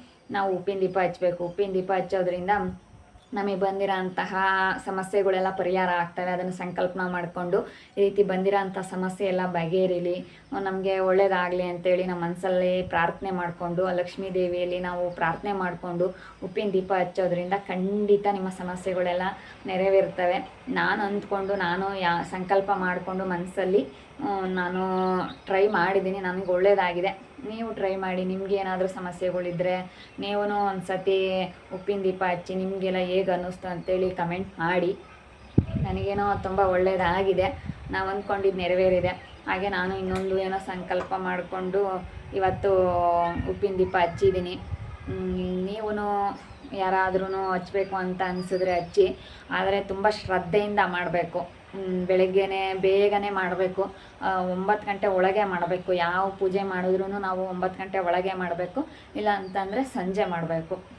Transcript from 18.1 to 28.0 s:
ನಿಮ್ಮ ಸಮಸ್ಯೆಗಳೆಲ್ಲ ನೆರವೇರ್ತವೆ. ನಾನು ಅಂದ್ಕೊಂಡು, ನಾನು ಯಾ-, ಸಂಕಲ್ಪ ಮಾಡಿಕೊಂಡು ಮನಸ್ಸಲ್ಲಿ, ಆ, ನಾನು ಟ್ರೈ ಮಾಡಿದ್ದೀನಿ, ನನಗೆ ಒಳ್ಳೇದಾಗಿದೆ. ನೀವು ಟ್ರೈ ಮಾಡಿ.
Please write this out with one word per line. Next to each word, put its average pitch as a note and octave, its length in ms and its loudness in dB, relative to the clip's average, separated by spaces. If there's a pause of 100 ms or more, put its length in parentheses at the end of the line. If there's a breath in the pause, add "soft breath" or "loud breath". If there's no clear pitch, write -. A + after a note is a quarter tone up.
ನಿಮ್ಮ F#3+ 180 -2
ಸಮಸ್ಯೆಗಳೆಲ್ಲ F3+ 720 -2 (440 loud breath)
ನೆರವೇರ್ತವೆ. F#3 840 2 (180)
ನಾನು F#3 340 0
ಅಂದ್ಕೊಂಡು, G3 520 -2
ನಾನು F#3+ 440 -2
ಯಾ-, E3+ 240 2
ಸಂಕಲ್ಪ G3 520 0
ಮಾಡಿಕೊಂಡು F#3 500 -2
ಮನಸ್ಸಲ್ಲಿ, F#3 640 0 (360 loud breath)
ಆ, G3 220 -2
ನಾನು F#3 360 -2 (640)
ಟ್ರೈ G3 220 4
ಮಾಡಿದ್ದೀನಿ, F#3+ 520 2
ನನಗೆ F#3 320 -2
ಒಳ್ಳೇದಾಗಿದೆ. F#3 840 2 (160)
ನೀವು A3 240 -6
ಟ್ರೈ G3 220 -2
ಮಾಡಿ. F#3 300 -2